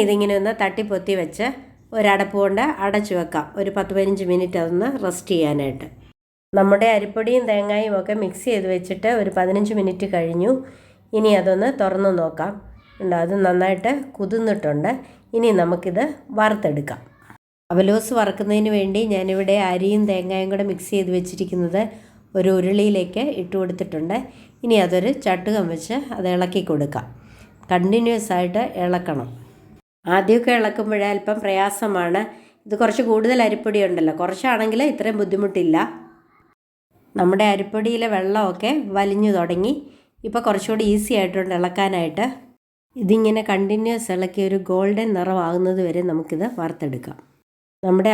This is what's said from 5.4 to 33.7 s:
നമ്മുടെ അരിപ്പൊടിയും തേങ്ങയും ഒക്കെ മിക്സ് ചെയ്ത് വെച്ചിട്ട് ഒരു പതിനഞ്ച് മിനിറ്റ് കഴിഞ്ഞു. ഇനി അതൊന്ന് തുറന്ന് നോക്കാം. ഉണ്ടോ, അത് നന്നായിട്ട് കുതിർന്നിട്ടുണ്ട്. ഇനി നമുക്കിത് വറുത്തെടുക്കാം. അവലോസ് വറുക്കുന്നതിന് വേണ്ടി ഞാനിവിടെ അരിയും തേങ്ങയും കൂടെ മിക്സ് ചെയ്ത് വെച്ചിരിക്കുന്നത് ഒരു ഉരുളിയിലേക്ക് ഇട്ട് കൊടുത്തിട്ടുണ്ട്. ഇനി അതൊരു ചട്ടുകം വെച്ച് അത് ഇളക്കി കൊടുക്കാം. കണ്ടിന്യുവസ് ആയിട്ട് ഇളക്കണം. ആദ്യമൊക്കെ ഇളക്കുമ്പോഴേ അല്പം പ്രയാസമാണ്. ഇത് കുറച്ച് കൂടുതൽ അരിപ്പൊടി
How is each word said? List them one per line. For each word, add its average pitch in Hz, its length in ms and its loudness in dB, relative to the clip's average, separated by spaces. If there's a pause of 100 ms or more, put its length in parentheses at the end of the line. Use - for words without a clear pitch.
നമ്മുടെ 196 380 6
അരിപ്പൊടിയും 220 540 0
തേങ്ങയും 208 480 0
ഒക്കെ 190 240 -4
മിക്സ് 190 280 -6
ചെയ്ത് 196 240 0
വെച്ചിട്ട് 185 360 -2 (100)
ഒരു 202 160 0
പതിനഞ്ച് 196 420 2
മിനിറ്റ് 190 360 -2
കഴിഞ്ഞു. 170 380 0 (640)
ഇനി 214 120 4 (100)
അതൊന്ന് 190 280 2 (140)
തുറന്ന് 190 380 2
നോക്കാം. 160 320 -4 (500)
ഉണ്ടോ, 175 220 0
അത് 175 100 -2 (120)
നന്നായിട്ട് 185 460 2 (260)
കുതിർന്നിട്ടുണ്ട്. 202 720 -2 (460)
ഇനി 226 140 4 (100)
നമുക്കിത് 175 440 0 (360)
വറുത്തെടുക്കാം. 190 600 0 (760)
അവലോസ് 208 460 2
വറുക്കുന്നതിന് 208 580 0
വേണ്ടി 196 240 0 (120)
ഞാനിവിടെ 190 420 0 (140)
അരിയും 196 420 2
തേങ്ങയും 190 420 -2
കൂടെ 202 180 -2
മിക്സ് - 240 -8
ചെയ്ത് 180 220 0
വെച്ചിരിക്കുന്നത് 180 640 -2 (560)
ഒരു 185 180 4
ഉരുളിയിലേക്ക് 196 640 2 (200)
ഇട്ട് 180 180 -8
കൊടുത്തിട്ടുണ്ട്. 180 560 -4 (480)
ഇനി 226 200 4
അതൊരു 180 260 2 (140)
ചട്ടുകം 190 480 0
വെച്ച് 165 240 -6 (200)
അത് 190 100 -4 (100)
ഇളക്കി 180 320 0
കൊടുക്കാം. 143 360 -2 (640)
കണ്ടിന്യുവസ് 214 640 2
ആയിട്ട് 180 260 0 (220)
ഇളക്കണം. 175 440 -2 (840)
ആദ്യമൊക്കെ 226 440 4
ഇളക്കുമ്പോഴേ 214 540 0
അല്പം 202 320 -2
പ്രയാസമാണ്. 196 760 0 (460)
ഇത് 214 140 -4
കുറച്ച് 226 280 2
കൂടുതൽ 226 380 4
അരിപ്പൊടി 208 400 0